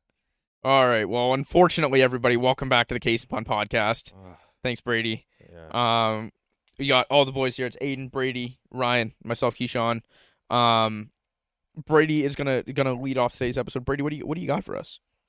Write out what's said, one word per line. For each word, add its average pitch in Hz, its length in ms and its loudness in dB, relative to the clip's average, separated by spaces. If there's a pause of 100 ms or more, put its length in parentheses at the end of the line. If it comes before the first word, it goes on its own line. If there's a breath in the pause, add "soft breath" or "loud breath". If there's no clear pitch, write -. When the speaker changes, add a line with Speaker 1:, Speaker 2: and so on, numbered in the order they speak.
(640)
Speaker 1:
All 135 240 6
right. 113 200 2
Well, 120 260 2
unfortunately, 139 680 4
everybody, 123 340 2
welcome 127 320 0
back 120 200 2
to 127 60 -4
the 120 60 -4
Case 117 240 -2
Pun - 200 -8
Podcast. 107 680 -2
Speaker 2:
Ugh. 95 240 -20 (260 soft breath)
Speaker 1:
Thanks, 123 180 -6
Brady. 113 460 -4 (260)
Speaker 2:
Yeah. 82 160 -20 (480)
Speaker 1:
Um, 110 160 -10 (460)
we 139 100 -6
got 127 220 2
all 139 140 6
the 131 80 -6
boys 131 240 -2
here. 127 100 -4
It's 117 100 -10
Aiden, 135 340 -6
Brady, 127 480 -6 (120)
Ryan, 123 440 -2 (100)
myself, 117 300 -2
Keyshawn. 117 480 -4 (480 soft breath)
Um, 113 600 2 (760)
Brady 151 380 4
is 139 100 -2
gonna, 139 300 -4
gonna 131 360 -4
lead 131 180 -6
off 120 160 0
today's 120 220 -4
episode. 127 280 -6
Brady, 139 180 -4
what 147 80 -4
do 151 60 -8
you, 139 100 -12
what 151 80 -6
do 175 60 -10
you 165 80 -10
got 170 160 -2
for 50 120 -10
us? - 220 -12 (300)